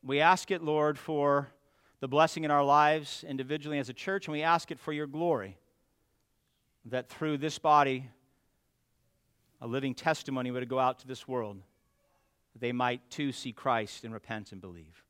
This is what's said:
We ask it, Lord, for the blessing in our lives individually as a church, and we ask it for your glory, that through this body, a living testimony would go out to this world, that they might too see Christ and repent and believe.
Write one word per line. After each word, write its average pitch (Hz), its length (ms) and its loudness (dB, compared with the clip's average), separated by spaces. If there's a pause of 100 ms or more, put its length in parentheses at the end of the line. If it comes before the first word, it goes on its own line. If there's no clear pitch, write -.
We 135 160 -2
ask 180 320 4
it, 180 100 -2
Lord, 151 380 2
for 143 480 2 (540)
the 135 80 -6
blessing 156 340 2
in 151 80 0
our 143 140 6
lives 151 600 4
individually 143 540 -4
as 127 80 -4
a 127 60 -10
church, 190 340 -6
and 156 60 -6
we 151 80 -4
ask 165 300 2
it 147 100 -10
for 156 100 -8
your 151 160 -4
glory, 139 500 -2 (1300)
that 127 200 -4
through 151 300 -4
this 147 220 -4
body, 139 500 4 (1500)
a 120 60 -10
living 131 280 -4
testimony 131 560 -2
would 127 160 -6
go 127 120 -2
out 127 200 2
to 131 80 -20
this 131 220 -14
world, 107 320 -6 (920)
that 117 80 -14
they 120 100 -2
might 123 380 0
too 143 240 -4
see - 180 -10
Christ 113 540 -2
and 113 80 -10
repent 107 400 -10
and 95 80 -16
believe. 85 480 -18